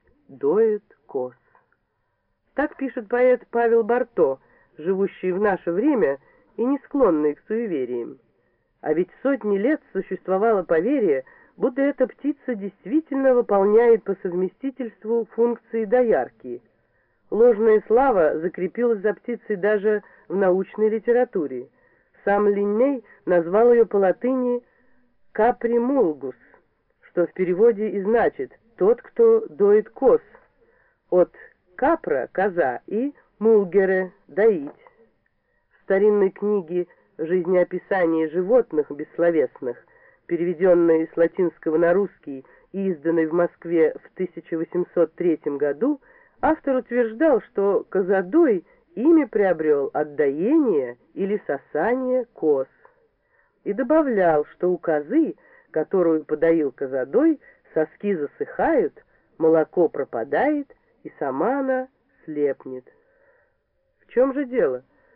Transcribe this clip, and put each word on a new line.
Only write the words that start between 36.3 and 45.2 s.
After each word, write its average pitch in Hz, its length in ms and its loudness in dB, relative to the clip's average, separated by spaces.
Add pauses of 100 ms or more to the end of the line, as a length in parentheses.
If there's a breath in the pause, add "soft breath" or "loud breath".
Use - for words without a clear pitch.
книге 180 560 -4 (320 soft breath)
"Жизнеописание 175 1120 0
животных 180 600 0
бессловесных", 151 880 -2 (480 soft breath)
переведённой 170 880 2
с - 40 -6
латинского 165 600 -2
на 170 160 2
русский 160 500 -6 (280 soft breath)
и 190 180 -4
изданной 165 380 -2
в 156 60 -6
Москве 170 600 0 (100)
в - 140 -20
тысяча 175 400 -8
восемьсот 165 560 -2
третьем 151 440 -4